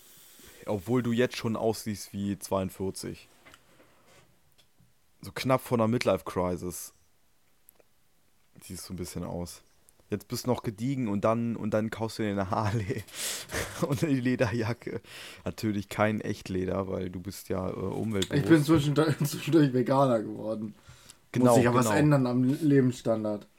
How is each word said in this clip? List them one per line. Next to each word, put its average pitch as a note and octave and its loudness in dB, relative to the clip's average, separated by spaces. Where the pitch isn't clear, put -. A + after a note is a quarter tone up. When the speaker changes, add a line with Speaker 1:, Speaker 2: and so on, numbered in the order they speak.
Speaker 1:
obwohl A2+ 0
du A#2+ 0
jetzt A#2+ 2
schon A2+ -2
aussiehst A2 -4
wie G2+ -4
zweiundvierzig. F#2+ -4
So G2+ -14
knapp C3 2
vor - -2
einer A2 4
Midlife-Crisis. F2+ 0
Siehst - -14
du F#2 -10
ein F2+ -10
bisschen F2 -8
aus. F2 -10
Jetzt G2+ -6
bist - -8
du B2+ 0
noch A#2 0
gediegen A#2+ -4
und G2+ 0
dann, A#2 2
und G#2 -4
dann A2 0
kaufst A2 -8
du A#2 0
dir G#2+ -2
eine G2 -2
Harley A2 -2
<laughs> - -6
und C#3+ 0
eine D#3 2
Lederjacke. A#2+ 0
Natürlich G2+ -4
kein G#2+ 2
Echtleder, F#2 -4
weil F#2 -4
du F#2 -10
bist F#2+ -12
ja, F#2 -2
äh, F#2+ -4
umweltbewusst. G2+ -2
Speaker 2:
Ich - -2
bin D#3 6
zwischendurch, D3+ 2
<laughs> - -2
zwischendurch D3 2
Veganer B2+ 4
geworden. A2 -6
Speaker 1:
Genau, B2+ 4
Speaker 2:
Muss A#2+ 8
sich A#2 8
ja A#2+ 4
was A#2+ 4
Speaker 1:
genau. G#2 2
Speaker 2:
ändern D3 6
am B2 2
Lebensstandard. B2+ 2